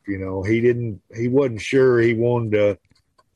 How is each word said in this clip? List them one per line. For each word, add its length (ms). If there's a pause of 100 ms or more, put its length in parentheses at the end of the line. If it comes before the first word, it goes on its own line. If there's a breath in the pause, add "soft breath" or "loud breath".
You 120
know, 240
he 180
didn't, 420 (120)
he 140
wasn't 320
sure 400
he 140
wanted 380
to 260 (580)